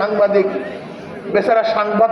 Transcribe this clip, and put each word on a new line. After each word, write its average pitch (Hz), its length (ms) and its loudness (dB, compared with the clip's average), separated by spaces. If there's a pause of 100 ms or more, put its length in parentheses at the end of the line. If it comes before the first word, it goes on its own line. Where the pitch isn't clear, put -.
সাংবাদিক 202 460 2 (880)
বেচারা 220 280 2 (140)
সংবাদ 208 360 2